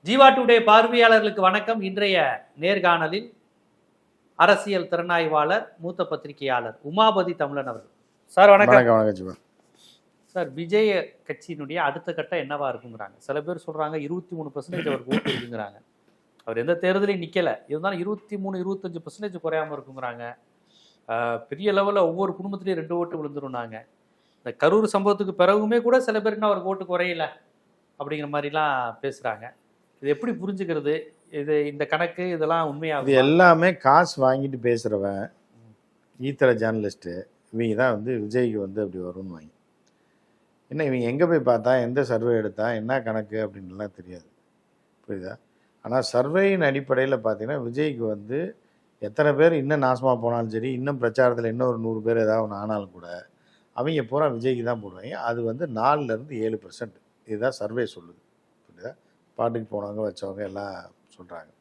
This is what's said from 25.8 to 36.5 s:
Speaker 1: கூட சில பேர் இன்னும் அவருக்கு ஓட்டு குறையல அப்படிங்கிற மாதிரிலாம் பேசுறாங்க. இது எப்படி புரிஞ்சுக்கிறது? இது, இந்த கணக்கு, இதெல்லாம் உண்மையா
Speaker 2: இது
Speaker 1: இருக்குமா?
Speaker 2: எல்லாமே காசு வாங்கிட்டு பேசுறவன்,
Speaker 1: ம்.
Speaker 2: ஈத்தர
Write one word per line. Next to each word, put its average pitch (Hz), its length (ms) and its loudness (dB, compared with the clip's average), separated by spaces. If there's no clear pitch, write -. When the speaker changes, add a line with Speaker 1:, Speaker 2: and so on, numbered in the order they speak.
Speaker 1:
கூட 240 200 4
சில 226 180 -2
பேர் 214 180 -2
இன்னும் 214 140 0
அவருக்கு 190 220 -2
ஓட்டு 185 180 -8
குறையல 175 340 -2
அப்படிங்கிற 147 360 -8
மாதிரிலாம் 147 420 -2
பேசுறாங்க. 117 460 -6
இது 143 120 0
எப்படி 240 200 -2
புரிஞ்சுக்கிறது? 170 600 -4
இது, 151 160 0
இந்த 143 140 -6
கணக்கு, 170 380 -2
இதெல்லாம் 160 340 0
உண்மையா 151 260 -4
Speaker 2:
இது 139 160 0
Speaker 1:
இருக்குமா? 131 140 6
Speaker 2:
எல்லாமே 170 420 6
காசு 151 380 4
வாங்கிட்டு 135 420 0
பேசுறவன், 104 560 -2
Speaker 1:
ம். 113 160 -20
Speaker 2:
ஈத்தர 135 300 2